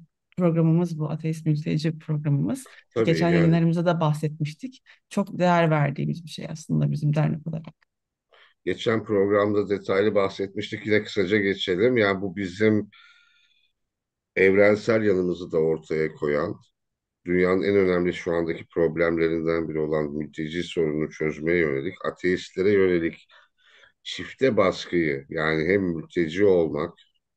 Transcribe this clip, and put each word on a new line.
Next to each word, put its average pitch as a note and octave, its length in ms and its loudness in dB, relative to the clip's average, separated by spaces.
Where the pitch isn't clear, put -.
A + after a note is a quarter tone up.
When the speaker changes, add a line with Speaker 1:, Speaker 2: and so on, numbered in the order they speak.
Speaker 1:
programımız E3 640 2
bu, D3+ 100 -4
ateist D#3+ 360 -6
mülteci D#3 540 -2
programımız. D3+ 640 -2
Speaker 2:
Tabii, - 120 2
Speaker 1:
Geçen E3 220 2
Speaker 2:
yani. F3 80 4
Speaker 1:
yayınlarımızda E3 500 4
da E3+ 140 2
bahsetmiştik. D3+ 840 -4
Çok G3 300 -4
değer E3+ 300 4
verdiğimiz D3+ 540 0
bir D#3 60 -16
şey - 200 -12
aslında D3+ 420 -2
bizim D3 240 0
dernek D#3+ 320 -2
olarak. D#3+ 280 -10
Speaker 2:
Geçen G#2+ 380 -2
programda G2+ 680 2
detaylı G2+ 460 0
bahsetmiştik. G2+ 680 -4
Yine G#2+ 180 2
kısaca G2+ 340 0
geçelim. G2 600 0
Yani G2 240 2
bu F#2 140 -6
bizim G2+ 540 0
evrensel G#2 680 4
yanımızı F2+ 480 0
da E2+ 60 0
ortaya D#2+ 560 -2
koyan, D2+ 460 -2
dünyanın F2+ 380 2
en G2+ 120 0
önemli F2+ 380 2
şu E2+ 200 -4
andaki E2 320 -2
problemlerinden E2 1040 0
biri D#2 100 -4
olan D2+ 320 -2
mülteci D#2 520 -8
sorununu D#2 460 -2
çözmeye D#2 480 -2
yönelik, D2+ 380 -2
ateistlere F2+ 680 -2
yönelik F2+ 560 0
çifte - 540 -2
baskıyı, E2+ 720 0
yani D#2 440 0
hem G2+ 100 2
mülteci E2+ 600 -2
olmak E2+ 480 2